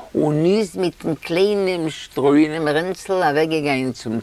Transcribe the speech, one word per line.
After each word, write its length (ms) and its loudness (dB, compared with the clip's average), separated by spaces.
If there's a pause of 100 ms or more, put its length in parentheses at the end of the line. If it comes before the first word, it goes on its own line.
(160)
און 300 2
איז 320 0
מיט 280 -4
דעם 100 -2
קליינעם, 760 0
שטרויענעם 760 2
רענצל 460 -2
אוועקגעגאנגען 800 0
צום 320 -6